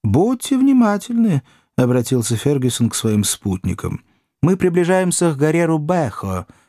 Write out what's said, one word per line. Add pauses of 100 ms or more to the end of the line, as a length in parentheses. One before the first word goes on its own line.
«Будьте
внимательны», — (340)
обратился
Фергюсон
к
своим
спутникам. (380)
Мы
приближаемся
к
горе
Рубехо. (220)